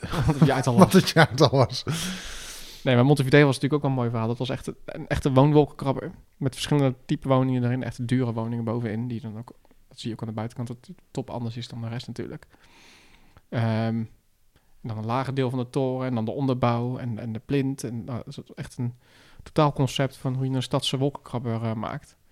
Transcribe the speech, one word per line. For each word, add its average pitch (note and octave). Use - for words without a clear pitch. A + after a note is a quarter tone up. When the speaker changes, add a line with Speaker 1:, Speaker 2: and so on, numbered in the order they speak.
Speaker 1:
<laughs> D#3+
Wat D3
het C3
jaartal C3
Speaker 2:
<laughs> -
wat F3+
Speaker 1:
was. F#3+
Speaker 2:
het -
jaartal C#3+
was. C3
Speaker 1:
Nee, C3
maar A#2+
Montevideo C#3+
was C3+
natuurlijk C#3
ook C#3+
wel D3
een C3+
mooi A#2+
verhaal. A2+
Dat A#2
was B2+
echt -
een, C3+
een -
echte C#3+
woonwolkenkrabber. C#3+
Met C3+
verschillende C#3
type D3
woningen C3
erin. B2
Echt A#2
dure B2
woningen A#2
bovenin. A2+
Die A2+
dan G#2+
ook, A#2
dat -
zie B2
je G#2+
ook -
aan A2+
de A2
buitenkant, A2+
dat B2
het F3+
top -
anders A#2
is A2+
dan A#2+
de A2+
rest A#2
natuurlijk. -
Ehm, A#2
en -
dan G#2+
een A2
lager B2+
deel C3+
van B2+
de B2
toren C3
en B2+
dan A2
de A2+
onderbouw B2
en, A#2
en A#2
de A2
plint. C3+
En, A#2
nou, A#2+
dat -
is -
echt -
een A#2+
totaalconcept C#3+
van C3
hoe C3
je C3
een B2
stadse -
wolkenkrabber, B2
eh, A2+
maakt. -